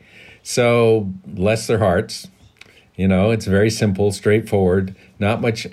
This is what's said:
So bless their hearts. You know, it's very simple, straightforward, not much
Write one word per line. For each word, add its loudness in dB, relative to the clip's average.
So 2
bless -2
their 0
hearts. 0
You -2
know, 4
it's -4
very 2
simple, 0
straightforward, 0
not -2
much -4